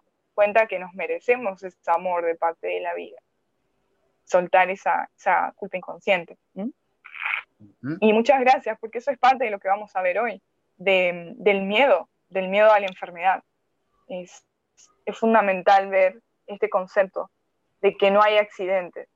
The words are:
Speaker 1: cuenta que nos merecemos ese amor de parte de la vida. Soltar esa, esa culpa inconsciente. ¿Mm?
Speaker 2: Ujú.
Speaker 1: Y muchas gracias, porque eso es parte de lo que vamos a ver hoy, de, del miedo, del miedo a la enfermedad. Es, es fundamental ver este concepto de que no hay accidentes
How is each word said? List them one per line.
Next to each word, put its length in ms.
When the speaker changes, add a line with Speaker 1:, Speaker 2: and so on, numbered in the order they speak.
Speaker 1:
cuenta 320
que 140
nos 160
merecemos 680
ese 220
amor 400
de 80
parte 340
de 140
la 140
vida. 220
Soltar 480
esa, 440
esa 400
culpa 220
inconsciente. 600
¿Mm? 160
Speaker 2:
Ujú. 420
Speaker 1:
Y 120
muchas 280
gracias, 380
porque 180
eso 140
es 80
parte 260
de 60
lo 80
que 80
vamos 280
a 60
ver 180
hoy, 220
de, 600
del 240
miedo, 480
del 200
miedo 220
a 80
la 80
enfermedad. 560
Es, 360
es 120
fundamental 720
ver 300
este 220
concepto 600
de 140
que 160
no 100
hay 160
accidentes 800